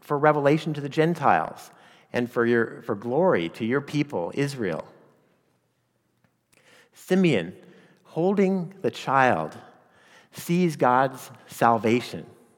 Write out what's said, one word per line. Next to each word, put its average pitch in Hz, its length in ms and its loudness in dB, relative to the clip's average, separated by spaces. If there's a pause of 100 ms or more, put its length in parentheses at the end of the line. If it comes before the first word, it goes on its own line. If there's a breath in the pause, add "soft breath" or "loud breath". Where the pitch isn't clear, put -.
for 147 160 -4
revelation 151 580 2
to 147 60 -8
the 143 80 -8
Gentiles 139 800 0 (420 soft breath)
and 120 180 -2
for 117 160 0
your, 117 360 0
for 117 120 -6
glory 120 560 0
to - 140 -10
your 127 160 -2
people, 139 540 -6
Israel. 127 520 -4 (2000 soft breath)
Simeon, 151 600 0 (500 soft breath)
holding 185 680 0 (100)
the 120 80 0
child, 120 680 0 (760 soft breath)
sees 170 440 -2
God's 131 540 0 (160)
salvation. 117 760 2 (340)